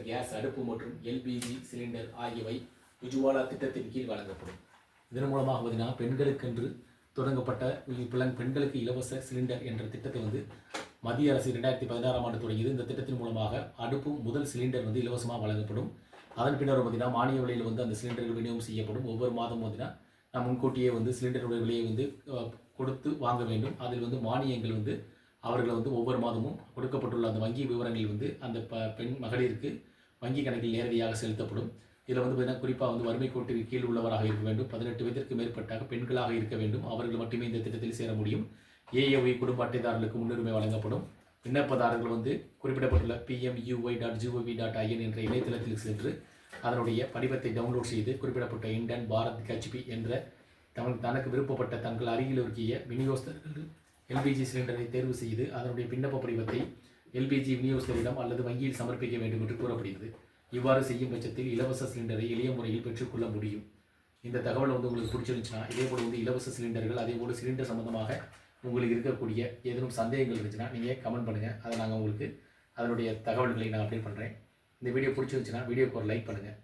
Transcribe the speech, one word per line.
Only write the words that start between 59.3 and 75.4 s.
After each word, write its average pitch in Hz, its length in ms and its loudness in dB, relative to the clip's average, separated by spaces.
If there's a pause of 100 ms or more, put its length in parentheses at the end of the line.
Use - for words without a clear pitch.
என்று 113 120 -2
கூறப்படுகிறது. 107 540 -4 (420)
இவ்வாறு 131 320 4
செய்யும் 123 280 0
பட்சத்தில் 127 420 -2
இலவச 131 300 2
சிலிண்டரை 113 460 -2
எளிய 123 200 0
முறையில் 117 360 0
பெற்றுக்கொள்ள 117 400 -2
முடியும். 104 380 -2 (600)
இந்த 120 140 -2
தகவல் 127 360 2
வந்து 123 140 0
உங்களுக்கு 117 260 0
பிடிச்சிருந்துச்சுன்னா 117 560 -2
இதே 123 200 0
போல 123 120 0
வந்து 117 200 0
இலவச 127 280 0
சிலிண்டர்கள் 117 520 -2
அதே 120 100 -2
போல 120 200 -2
சிலிண்டர் 127 380 -2
சம்பந்தமாக 113 480 -2 (440)
உங்களுக்கு 120 340 4
இருக்கக்கூடிய 117 460 0 (200)
ஏதேனும் 127 360 -2
சந்தேகங்கள் 117 400 2
இருந்துச்சுன்னா 107 320 -4
நீங்க 123 340 -2
கமெண்ட் 117 240 -2
பண்ணுங்க. 110 220 0 (120)
அதை 117 160 -4
நாங்க 110 160 0
உங்களுக்கு 107 320 0 (500)
அதனுடைய 117 320 0 (120)
தகவல்களை 113 480 2
நான் 107 160 2
அப்டேட் 110 240 -2
பண்றேன். 107 260 -6 (480)
இந்த 123 120 -2
வீடியோ 135 180 4
பிடிச்சிருந்துச்சுன்னா 123 540 -2